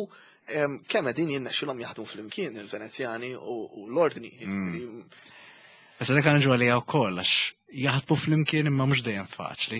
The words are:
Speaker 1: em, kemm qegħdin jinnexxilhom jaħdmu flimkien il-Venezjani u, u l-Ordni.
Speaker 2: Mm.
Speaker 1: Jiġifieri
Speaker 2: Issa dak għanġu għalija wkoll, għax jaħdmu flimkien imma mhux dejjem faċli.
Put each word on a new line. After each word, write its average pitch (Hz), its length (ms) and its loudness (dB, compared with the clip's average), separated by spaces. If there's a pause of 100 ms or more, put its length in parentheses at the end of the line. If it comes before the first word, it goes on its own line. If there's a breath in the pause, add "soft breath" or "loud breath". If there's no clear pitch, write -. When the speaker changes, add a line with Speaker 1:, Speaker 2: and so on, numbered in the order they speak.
(440 loud breath)
Speaker 1:
em, 143 360 0
kemm 160 300 0
qegħdin 151 240 0
jinnexxilhom 131 480 -4
jaħdmu 110 240 -10
flimkien 110 500 -8
il-Venezjani 113 760 -8
u, 117 240 -6 (140)
u 104 160 -14
l-Ordni. 131 480 0
Speaker 2:
Mm. 98 340 -4
Speaker 1:
Jiġifieri - 640 -12 (600 loud breath)
Speaker 2:
Issa 127 180 0
dak 143 160 6
għanġu 143 240 6
għalija 120 240 6
wkoll, 110 420 2
għax - 160 2 (400)
jaħdmu 139 420 2
flimkien 156 520 2
imma 135 160 2
mhux 135 180 4
dejjem 101 260 -4
faċli. - 520 -6